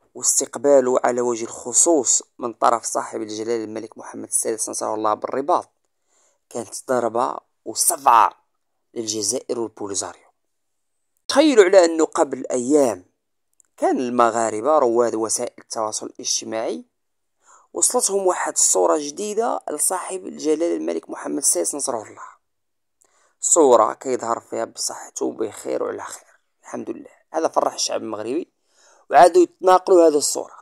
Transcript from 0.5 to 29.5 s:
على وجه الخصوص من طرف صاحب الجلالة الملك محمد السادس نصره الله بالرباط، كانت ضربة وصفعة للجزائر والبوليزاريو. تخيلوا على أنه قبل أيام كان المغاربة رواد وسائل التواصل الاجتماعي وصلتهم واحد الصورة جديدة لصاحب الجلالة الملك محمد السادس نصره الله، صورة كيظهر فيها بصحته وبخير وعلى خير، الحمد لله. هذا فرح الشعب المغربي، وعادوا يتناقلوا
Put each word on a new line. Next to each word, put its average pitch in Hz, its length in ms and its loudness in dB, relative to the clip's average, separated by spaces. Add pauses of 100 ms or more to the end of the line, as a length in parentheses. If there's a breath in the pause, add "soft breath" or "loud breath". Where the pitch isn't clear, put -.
على 123 160 0
وجه 120 240 -2
الخصوص 127 800 0 (160)
من 120 140 -8
طرف 120 320 0
صاحب 117 380 -8
الجلالة 110 420 -6
الملك 110 340 -12
محمد 107 300 -14
السادس - 400 -4
نصره 110 260 -6
الله 107 200 -2
بالرباط، 139 560 -4 (800)
كانت 113 240 -10 (140)
ضربة 120 500 -2 (260)
وصفعة 117 680 4 (640)
للجزائر 110 680 -6
والبوليزاريو. 101 680 -10 (1000)
تخيلوا 269 360 6
على 185 200 6
أنه 160 200 2
قبل 135 460 -2
أيام 127 540 2 (720)
كان 320 220 0
المغاربة 117 800 2
رواد 120 360 2
وسائل 113 440 -4
التواصل 110 480 -8
الاجتماعي 120 800 -6 (880 soft breath)
وصلتهم 202 540 -2
واحد 170 260 -2
الصورة 175 460 2
جديدة 202 600 -6 (100)
لصاحب 185 560 -6
الجلالة 156 500 -2
الملك 165 340 -6
محمد 147 260 -8
السادس 156 380 -2
نصره 135 280 -6
الله، - 340 -20 (1040)
صورة 123 520 6
كيظهر 117 480 -4
فيها 113 240 -8
بصحته - 600 -10
وبخير 123 560 -6
وعلى 104 200 -8
خير، - 380 -20 (220)
الحمد - 280 -12
لله. - 200 -14 (220)
هذا 160 160 -2
فرح 143 260 -2
الشعب - 280 -6
المغربي، 110 460 -8 (640 soft breath)
وعادوا 170 320 8
يتناقلوا 180 640 6